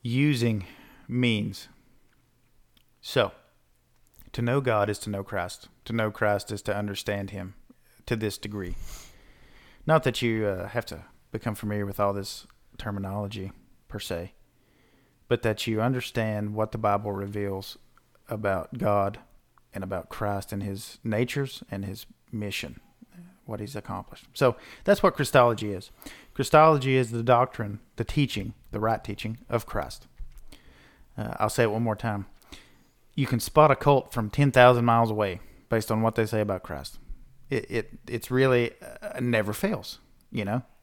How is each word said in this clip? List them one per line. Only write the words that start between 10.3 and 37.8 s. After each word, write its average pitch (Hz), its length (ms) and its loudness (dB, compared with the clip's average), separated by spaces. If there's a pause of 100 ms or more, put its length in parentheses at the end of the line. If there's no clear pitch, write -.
uh, 95 220 -2
have 117 200 -4
to - 180 -14 (260)
become 110 240 -4
familiar 104 300 -4
with 98 140 -8
all 101 140 2
this 98 320 -8 (320)
terminology, 101 760 -6 (360)
per - 120 -10
se, 87 340 -8 (920)
but 120 140 0
that 107 240 -2
you 110 160 0
understand 110 720 -2
what 107 180 -2
the 117 60 -6
Bible 104 340 0
reveals 101 680 -6 (500)
about 101 480 -2
God 104 400 2 (560)
and 98 100 -8
about 92 260 -6
Christ 101 440 -4
and 98 80 -6
his 101 420 -10
natures 127 680 -2
and 98 140 -6
his 104 200 -10 (260)
mission, 101 480 -8 (640)
what 110 140 -10
he's 104 160 -10
accomplished. - 580 -12
So - 220 2 (280)
that's 202 180 4
what 190 140 4
Christology 120 560 4
is. 95 180 -10 (440)
Christology 143 600 6
is 123 160 2
the 117 120 -4
doctrine, 117 560 2 (160)
the 151 80 -4
teaching, 110 500 -2 (180)
the 107 80 -4
right 110 240 0
teaching 110 360 -8 (100)
of 113 160 0
Christ. - 420 -8 (1120)
Uh, 107 220 -6
I'll 107 100 2
say 123 140 2
it 110 80 2
one 113 120 -2
more 110 120 0
time. 104 320 -6 (880)
You 135 100 0
can 120 140 0
spot 151 320 6
a 131 40 6
cult 143 360 4
from 107 180 -2
ten 143 220 4
thousand 123 340 10
miles 117 240 4
away 104 300 -2 (300)
based 113 220 0
on 110 100 2
what 113 140 2
they 113 100 2
say 110 160 0
about 101 220 -2
Christ. - 360 -12 (500)
It, 110 200 -2
it, 110 200 -4 (180)